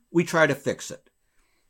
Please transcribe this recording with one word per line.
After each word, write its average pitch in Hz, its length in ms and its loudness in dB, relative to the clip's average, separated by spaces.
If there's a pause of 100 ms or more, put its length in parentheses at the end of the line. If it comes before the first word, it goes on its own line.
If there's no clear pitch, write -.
(120)
we 170 120 2
try 160 240 2
to 139 80 -2
fix - 340 -6
it. - 200 -18 (600)